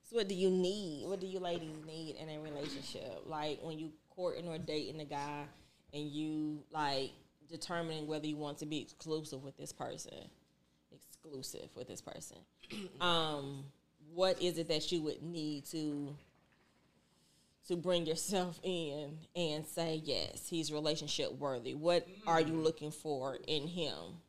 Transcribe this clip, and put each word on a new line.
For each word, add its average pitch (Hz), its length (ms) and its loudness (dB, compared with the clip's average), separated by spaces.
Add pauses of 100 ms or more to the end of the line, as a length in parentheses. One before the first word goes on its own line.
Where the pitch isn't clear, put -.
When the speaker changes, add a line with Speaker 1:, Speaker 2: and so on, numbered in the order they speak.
(100)
Speaker 1:
So 233 60 -2
what 208 120 4
do 196 60 0
you 185 160 6
need? 180 560 2
What 190 140 -2
do 190 60 -4
you 190 120 -2
ladies 170 380 -2 (100)
need 160 300 -8
in 156 140 -8
a 151 100 -6
relationship? 143 840 -6
Like, 156 360 -2
when 160 160 -4
you 156 140 -6 (240)
courting 175 320 0
or 160 80 -4
dating 151 440 -2
a 151 40 -6
guy 147 400 -4 (480)
and 147 180 -4
you, 151 600 0
like, 139 400 2 (400)
determining 160 560 -2
whether 151 200 -2
you 151 100 0
want 147 220 -4
to 156 80 -4
be 151 140 0
exclusive 156 600 -4
with 139 160 -12
this 143 140 -8
person, - 580 -8 (640)
exclusive - 800 -10
with - 140 -8
this - 120 -8
person, - 380 -10 (320)
<clears throat> 196 320 -6
um, 151 640 2 (500)
what 185 260 6
is 175 160 4
it 165 120 0
that 151 220 2
you 170 120 4
would 151 200 -2
need 151 440 -2
to, 147 500 -2 (1500)
to 180 80 2
bring 262 300 4
yourself 180 560 2
in 156 560 -2 (180)
and 156 300 0
say, 165 360 0
"Yes, 120 460 -2
he's 156 240 0
relationship 151 600 2
worthy"? 135 420 -2
What 160 340 6 (180)
are 165 140 10
you 160 140 6
Speaker 2:
Mm. 160 100 4
Speaker 1:
looking 160 260 4
for 139 460 -2 (100)
in 147 200 2
him 151 640 -2